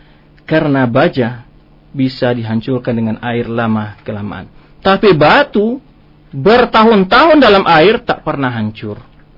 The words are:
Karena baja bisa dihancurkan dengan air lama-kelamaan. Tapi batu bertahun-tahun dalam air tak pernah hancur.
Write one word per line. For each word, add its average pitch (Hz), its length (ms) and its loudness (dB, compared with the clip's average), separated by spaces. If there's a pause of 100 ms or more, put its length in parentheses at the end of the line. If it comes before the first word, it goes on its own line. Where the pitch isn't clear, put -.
(500)
Karena 143 400 0
baja 123 560 -2 (480)
bisa 131 400 -2
dihancurkan 117 640 -4
dengan 110 240 -4
air 120 240 -4
lama-kelamaan. 107 1040 -6 (320)
Tapi 196 320 2
batu 220 640 2 (560)
bertahun-tahun 226 1040 2
dalam 208 320 4
air 175 320 4
tak - 240 -8
pernah 143 240 -4
hancur. 110 480 -8 (400)